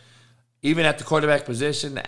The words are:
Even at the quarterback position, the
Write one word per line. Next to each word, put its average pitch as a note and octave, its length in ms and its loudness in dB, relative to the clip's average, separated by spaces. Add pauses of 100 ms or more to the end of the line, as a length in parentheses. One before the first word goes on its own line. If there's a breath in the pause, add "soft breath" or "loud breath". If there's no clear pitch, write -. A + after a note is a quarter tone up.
(600 soft breath)
Even D#3+ 240 2
at D3+ 140 2
the - 60 -14
quarterback D3+ 400 2
position, C#3 500 -4
the - 120 -8